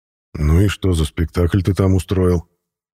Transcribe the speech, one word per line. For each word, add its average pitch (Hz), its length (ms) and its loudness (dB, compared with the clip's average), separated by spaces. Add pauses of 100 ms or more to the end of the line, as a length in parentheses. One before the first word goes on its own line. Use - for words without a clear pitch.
(340)
«Ну 78 260 2
и 101 80 2
что 92 240 -2
за 80 120 0
спектакль 87 580 -2
ты 95 120 0
там 95 200 0
устроил?» — 92 540 -2 (520)